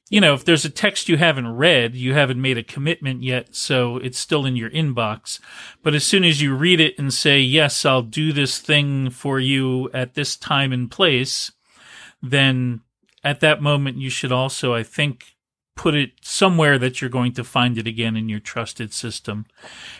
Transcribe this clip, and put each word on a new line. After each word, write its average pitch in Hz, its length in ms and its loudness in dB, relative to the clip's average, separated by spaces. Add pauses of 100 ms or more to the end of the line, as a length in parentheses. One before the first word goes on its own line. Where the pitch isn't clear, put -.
(100)
you 208 100 4
know, 156 140 6
if 131 100 -6
there's 160 200 4
a 151 60 -4
text - 380 -2
you 165 100 4
haven't 139 300 2
read, 123 460 2
you 127 200 -2
haven't 131 260 2
made 131 160 0
a 113 60 -6
commitment 139 600 -6
yet, 127 320 -6
so 123 440 -2
it's 127 200 -8
still 143 280 -2
in 127 100 -2
your 113 140 -4
inbox. 120 680 -4 (420)
But 147 120 0
as 147 100 0
soon 190 200 4
as 151 160 4
you 139 140 0
read 160 260 4
it 156 180 2
and 139 140 -2
say, 139 280 4
"Yes, 135 440 2
I'll 131 180 4
do 156 300 -2
this 139 260 -2
thing 139 520 0
for 135 300 -4
you 131 520 0
at 127 220 -6
this 143 220 -4
time 139 360 -2
and 123 180 -4
place," 135 600 0 (720)
then 127 580 2 (440)
at 143 160 -2
that 151 200 4
moment, 139 380 0
you 131 100 -6
should 127 240 -4
also, 131 400 0
I 113 120 -2
think, - 500 -4 (400)
put 160 200 0
it 139 180 0 (100)
somewhere 160 560 4
that 127 220 -2
you're 127 100 -4
going 123 220 0
to 120 120 -6
find 123 340 0
it 110 80 -4
again 113 300 -4
in 110 120 -4
your 107 120 -6
trusted 110 520 -10
system. 107 540 -8 (540)